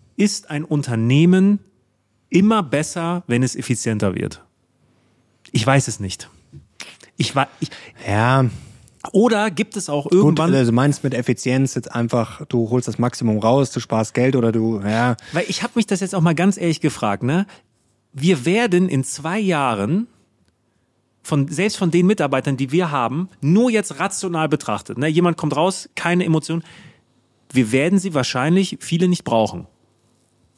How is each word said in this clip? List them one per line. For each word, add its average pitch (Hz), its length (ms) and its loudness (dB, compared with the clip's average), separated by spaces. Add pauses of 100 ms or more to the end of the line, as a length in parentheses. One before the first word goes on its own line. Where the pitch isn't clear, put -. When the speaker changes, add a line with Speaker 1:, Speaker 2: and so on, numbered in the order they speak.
(160)
Speaker 1:
ist - 360 -2
ein 151 120 -4
Unternehmen 156 960 4 (680)
immer 208 320 4
besser, 165 640 -4
wenn 123 160 0
es - 140 0
effizienter 107 580 -2
wird? - 300 -8 (1080)
Ich 107 140 0
weiß 135 220 2
es 110 120 -8
nicht. 95 300 -10 (880)
Ich - 180 -2
wa-, 135 120 2 (120)
ich 160 100 -6 (380)
Speaker 2:
Ja. 123 380 2 (680)
Speaker 1:
Oder 220 360 2
gibt 190 280 -6
es 170 120 -8
auch 147 140 -2
Speaker 2:
Gut, - 100 -8
Speaker 1:
irgendwann 170 400 4
Speaker 2:
also 123 180 4
du 117 40 4
meinst 139 300 2
mit 127 80 -2
Effizienz 127 600 0
jetzt - 220 -8
einfach, 117 520 -2
du 113 220 -2
holst 123 180 0
das 107 120 -4
Maximum 117 400 0
raus, 123 320 2
du - 80 -8
sparst 110 340 -2
Geld 131 220 2
oder 117 160 2
du, 110 300 0
ja. 113 340 0 (160)
Speaker 1:
Weil 175 160 -2
ich - 160 -6
hab 240 140 -6
mich 226 100 2
das 190 140 -2
jetzt 190 120 -4
auch 190 80 -2
mal 165 140 4
ganz 190 220 2
ehrlich 170 240 -2
gefragt, 107 420 -2
ne? 165 240 0 (640)
Wir 147 340 0
werden 185 440 2
in 131 160 0
zwei 165 340 -6
Jahren 151 680 0 (1200)
von, 143 180 0
selbst 175 300 -4
von 175 140 0
den 175 160 4
Mitarbeitern, 139 500 0
die 131 140 -6
wir 165 200 0
haben, 139 380 -2 (100)
nur 202 300 2
jetzt 202 300 -2
rational 170 500 -2
betrachtet, 113 480 -4
ne, 139 100 -2
jemand 170 300 2
kommt 143 180 -4
raus, 180 400 -2
keine 180 300 0
Emotion, 160 380 0 (880)
wir 120 180 2
werden 165 280 2
sie 180 140 -4
wahrscheinlich 151 680 0
viele 170 260 0
nicht 180 160 -2
brauchen. 110 440 0 (920)